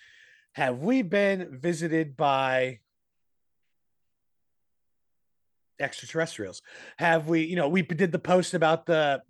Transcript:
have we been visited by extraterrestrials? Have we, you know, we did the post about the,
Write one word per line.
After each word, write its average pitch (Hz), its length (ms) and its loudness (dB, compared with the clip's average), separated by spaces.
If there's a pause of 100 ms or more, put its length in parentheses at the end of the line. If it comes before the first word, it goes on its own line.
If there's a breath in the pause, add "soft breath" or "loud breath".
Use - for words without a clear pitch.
(540 soft breath)
have 127 260 -2
we 247 220 2
been 196 560 -2
visited 160 600 -2
by 131 640 0 (3000)
extraterrestrials? 135 840 -6 (380 loud breath)
Have 160 280 2
we, 165 180 2
you 175 120 -4
know, 147 140 2
we 190 100 4
did 170 320 0
the 170 60 -2
post 180 340 2
about 160 320 2
the, 147 460 2